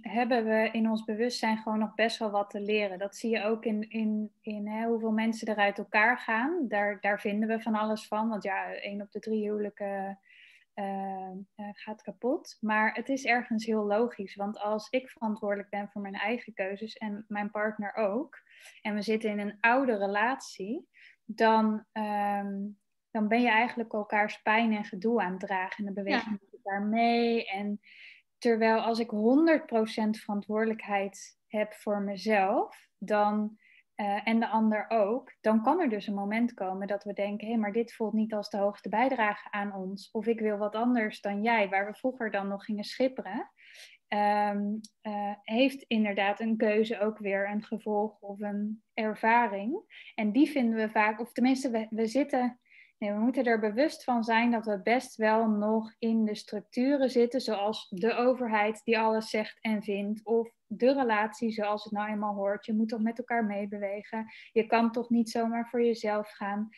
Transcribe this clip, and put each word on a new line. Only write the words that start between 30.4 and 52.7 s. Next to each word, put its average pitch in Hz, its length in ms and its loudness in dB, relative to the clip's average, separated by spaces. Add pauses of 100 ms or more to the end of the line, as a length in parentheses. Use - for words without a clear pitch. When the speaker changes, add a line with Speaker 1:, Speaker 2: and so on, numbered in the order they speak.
Speaker 1:
heb 214 280 -4
voor 208 280 -2
mezelf, 202 840 0 (100)
dan, 208 600 0 (360)
eh, 208 340 -2
en 226 120 4
de 220 80 0
ander 214 400 2
ook, 226 520 0
dan 220 220 4
kan 311 180 4
er 311 80 2
dus 208 180 -2
een 208 80 -4
moment 214 400 0
komen 190 320 -4
dat 202 180 -4
we 202 80 -6
denken, 208 360 -4
"Hé, 233 80 -2
maar 208 160 0
dit 226 220 -2
voelt 214 180 -4
niet 220 220 0
als 208 160 -4
de 220 60 -6
hoogste 202 320 -2
bijdrage 220 640 0
aan 202 240 -4
ons." 196 360 -10
Of, 220 160 -4
"Ik 226 140 0
wil 214 180 0
wat 208 160 -2
anders 226 460 0
dan 202 220 -4
jij," 220 260 2
waar 196 180 0
we 214 80 -10
vroeger 254 360 -4
dan 196 180 -2
nog 196 160 -6
gingen 208 200 -4
schipperen. 262 640 -4 (580)
Ehm, 208 540 2 (380)
eh, 208 320 -6 (100)
heeft 269 400 2
inderdaad 208 580 0
een 226 160 0
keuze 220 440 2
ook 214 180 -2
weer 196 300 -2
een 208 140 -4
gevolg 214 580 -4
of 202 200 -12
een 208 420 -4 (120)
ervaring. 220 840 2 (340)
En 214 180 0
die 285 180 6
vinden 233 280 2
we 214 120 0
vaak, 220 300 2
of 233 120 -8
tenminste, 262 380 2
we, 220 200 -2
we 220 160 0
zitten, 254 540 0 (380)